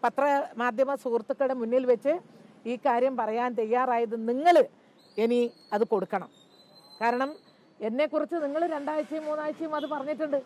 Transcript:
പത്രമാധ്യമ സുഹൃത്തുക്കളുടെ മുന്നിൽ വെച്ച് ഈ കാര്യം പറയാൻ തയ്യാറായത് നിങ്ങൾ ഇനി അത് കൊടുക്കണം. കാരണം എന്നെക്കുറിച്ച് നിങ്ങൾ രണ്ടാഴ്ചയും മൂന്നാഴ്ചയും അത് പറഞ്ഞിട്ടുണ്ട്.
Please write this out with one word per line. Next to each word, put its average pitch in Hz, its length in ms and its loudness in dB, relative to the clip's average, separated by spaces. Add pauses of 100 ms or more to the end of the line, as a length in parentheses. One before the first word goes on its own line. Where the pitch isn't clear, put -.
പത്രമാധ്യമ 262 880 0 (100)
സുഹൃത്തുക്കളുടെ 254 560 -2
മുന്നിൽ 240 320 0
വെച്ച് 277 220 2 (580)
ഈ - 20 -2 (120)
കാര്യം 254 340 2
പറയാൻ 226 280 -2 (120)
തയ്യാറായത് 233 560 0 (140)
നിങ്ങൾ 320 260 6 (680)
ഇനി 240 140 2 (360)
അത് 214 180 2
കൊടുക്കണം. 190 380 -2 (680)
കാരണം 247 300 0 (580)
എന്നെക്കുറിച്ച് 302 560 -2
നിങ്ങൾ 285 180 -2 (120)
രണ്ടാഴ്ചയും 302 540 -4
മൂന്നാഴ്ചയും 302 500 -6
അത് 294 160 -6
പറഞ്ഞിട്ടുണ്ട്. 285 520 -4